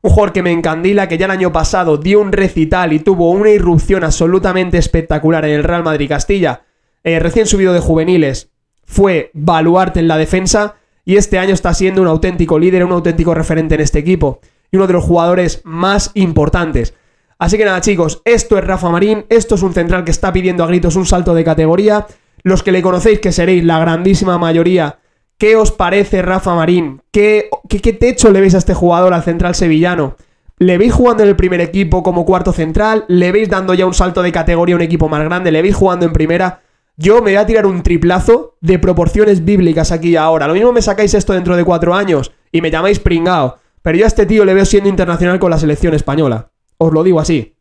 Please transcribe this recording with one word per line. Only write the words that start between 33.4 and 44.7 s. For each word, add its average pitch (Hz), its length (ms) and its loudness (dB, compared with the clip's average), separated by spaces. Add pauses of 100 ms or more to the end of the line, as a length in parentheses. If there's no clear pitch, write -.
dando 185 240 -2
ya 185 140 0
un 180 80 -2
salto 180 280 0
de 175 100 -2
categoría 175 420 0
a - 20 0
un 170 60 0
equipo 165 260 0
más 156 160 -2
grande? 180 260 -2
¿Le 156 120 0
veis 196 120 0
jugando 180 300 0
en 165 80 -2
primera? 170 480 -2 (360)
Yo 208 260 2
me 208 80 0
voy 196 60 2
a 208 100 2
tirar 220 180 2
un 185 180 -2
triplazo 180 800 0
de 175 180 0
proporciones 180 680 2
bíblicas 170 460 0
aquí 170 180 -2
y 165 60 2
ahora. 156 300 0
Lo 156 60 -2
mismo 226 200 2
me 233 100 2
sacáis 208 320 0
esto 202 180 0
dentro 180 240 0
de 175 80 0
cuatro 170 300 0
años 180 380 -2 (200)
y 165 80 0
me 160 100 -4
llamáis 175 280 0
pringao, 170 580 -2 (240)
pero 165 160 -2
yo 208 80 2
a 220 40 4
este 208 180 2
tío 214 180 2
le 190 80 2
veo 190 140 2
siendo 196 240 2